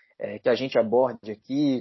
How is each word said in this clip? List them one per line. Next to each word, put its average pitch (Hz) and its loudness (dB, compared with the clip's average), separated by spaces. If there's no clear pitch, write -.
é, 104 -10
que - 0
a 117 4
gente 127 -2
aborde 117 2
aqui, 135 -2